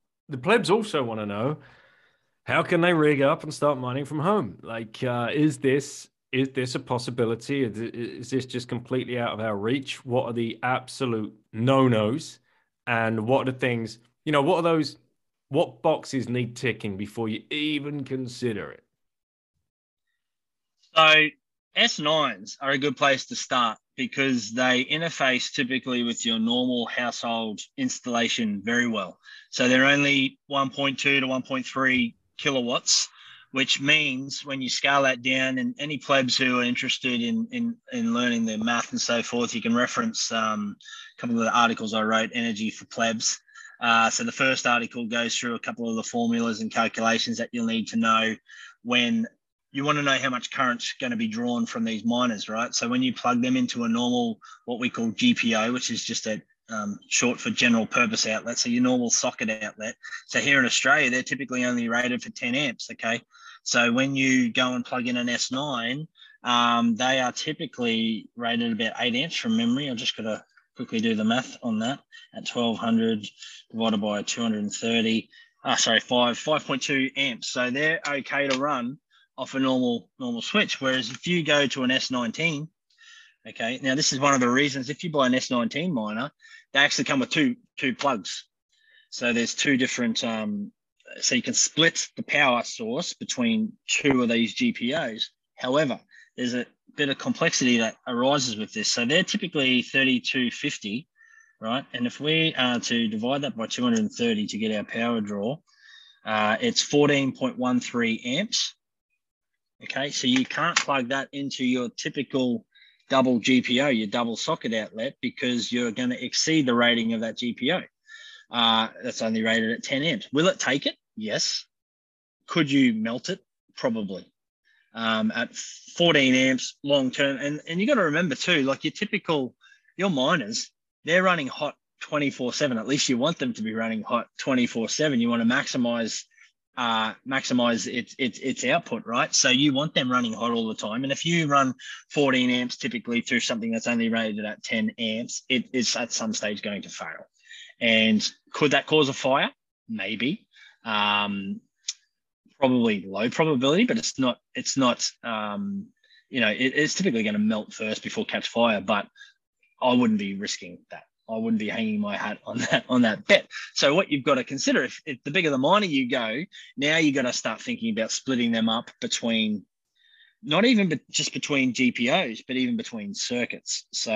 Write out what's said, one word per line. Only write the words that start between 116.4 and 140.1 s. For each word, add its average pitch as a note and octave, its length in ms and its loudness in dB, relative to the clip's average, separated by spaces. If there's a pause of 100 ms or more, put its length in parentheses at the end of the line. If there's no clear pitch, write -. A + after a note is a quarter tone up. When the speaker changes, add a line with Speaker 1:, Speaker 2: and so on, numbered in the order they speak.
Speaker 2:
the B2 80 2
rating A#2 380 4
of A2+ 80 -2
that A2+ 160 -6
G A#2+ 160 -4
P B2 200 -2
O. F#3 100 -2 (680)
Uh, A2+ 380 2 (140)
that's A#2+ 200 -6
only A2+ 200 0
rated A2+ 300 2
at A2+ 100 -6
ten C#3 200 -2
amps. D3 300 -2
Will D#3 140 4
it - 120 2
take C#3 280 0
it? D#4 100 -2 (200)
Yes. A2 500 -4 (800)
Could D#3+ 240 2
you C3 240 6
melt A2+ 360 -4
it? F#3+ 100 -6 (360)
Probably. G#2+ 500 -4 (680)
Um, A2 400 0
at A#2 220 -4
fourteen D3 800 2
amps C3 500 2
long C#3 260 2
term. C#3 280 0
And, D3 300 -4
and E3+ 120 -2
you G#3+ 60 2
gotta B3 180 4
remember D#3 320 0
too, E3+ 260 2
like, C3+ 220 0
your D3+ 80 -2
typical, E3 640 -2 (420)
your F#3+ 140 0
miners, C3 600 0 (340)
they're E3+ 180 4
running E3+ 260 2
hot C#3 260 -6 (260)
twenty-four C#3 520 -2
seven. B2+ 260 0
At G#2+ 80 -6
least C3+ 220 2
you B2 100 2
want C#3+ 200 0
them B2+ 160 -2
to G#2+ 80 -8
be A2 120 -4
running A2+ 280 -2
hot A#2 260 -2 (100)
twenty-four A#2+ 500 0
seven. D3 320 2
You A#2 100 2
wanna A#2 140 2
maximize, A#2+ 800 0 (540)
uh, A2+ 380 0 (140)
maximize A#2+ 640 0
its, A#2+ 260 -6
its, B2+ 200 -2
its B2+ 260 -4
output, B2 400 -2
right? B2 300 -2
So - 140 4
you C3+ 240 6
want D3 220 -2
them B2+ 180 0